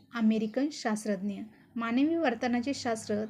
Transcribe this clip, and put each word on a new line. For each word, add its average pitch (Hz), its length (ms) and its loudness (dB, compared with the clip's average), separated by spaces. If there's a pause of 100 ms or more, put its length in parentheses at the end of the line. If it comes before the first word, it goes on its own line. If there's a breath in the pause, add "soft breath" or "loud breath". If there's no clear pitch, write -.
(140)
अमेरिकन 220 580 2
शास्त्रज्ञ. 208 680 -2 (360 loud breath)
मानवी 247 400 2
वर्तनाचे 247 580 0
शास्त्र 220 560 -2